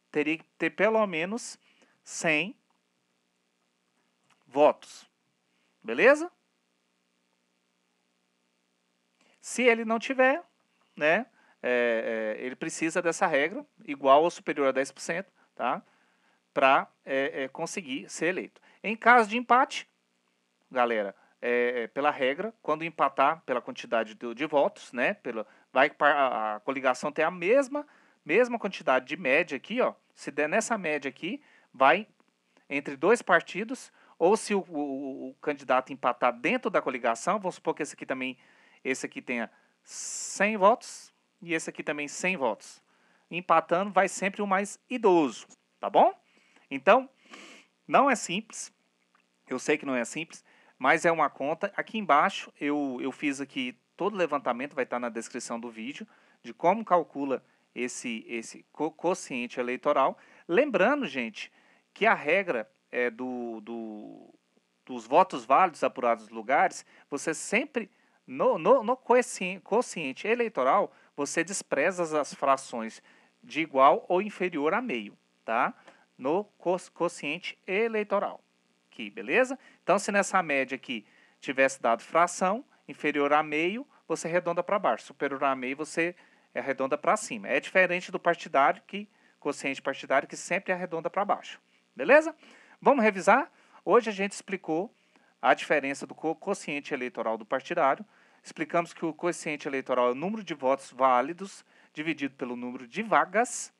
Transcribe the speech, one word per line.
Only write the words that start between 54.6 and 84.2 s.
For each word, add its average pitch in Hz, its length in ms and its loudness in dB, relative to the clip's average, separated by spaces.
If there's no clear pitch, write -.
vai 127 120 0
tá 123 120 -4
na 123 120 -4
descrição 113 500 -8
do 120 100 -10
vídeo, 117 380 -12
de 117 120 -14
como 208 300 2
calcula 143 600 -2
esse, 123 520 -8
esse - 460 -12
co-, 151 180 -4
quociente 143 680 -6
eleitoral. 135 580 0
Lembrando, 233 580 2
gente, 123 460 -8
que 190 140 0
a 214 80 4
regra 151 560 -2
é 123 200 0
do, 120 500 -8
do, 110 760 -14
dos 120 220 -10
votos 143 380 4
válidos 156 380 2
apurados 117 420 0
nos 107 100 -20
lugares, 131 500 0
você 151 240 -4
sempre, 226 560 -4
no, 180 320 0
no, 220 240 6
no 233 140 0
quocien-, 196 640 0
quociente 185 680 -2
eleitoral, 202 640 2
você 143 260 -2
despreza 180 600 -2
as, 156 100 -4
as 151 220 -2
frações 135 680 -2
de 123 180 -8
igual 143 480 4
ou 180 120 2
inferior 175 540 -2
a 220 60 0
meio, 120 360 -8
tá? 131 300 0
No 156 280 -2
co-, 180 200 -2
quociente 165 760 -6
eleitoral, 208 760 -2
aqui, 107 240 -12
beleza? 170 480 0
Então, 180 160 4
se 202 120 -6
nessa 196 320 2
média 135 340 0
aqui 117 280 -10
tivesse 135 420 0
dado 117 200 2
fração 185 640 0
inferior 143 440 0
a 151 100 4
meio, 165 440 -2
você 165 200 -4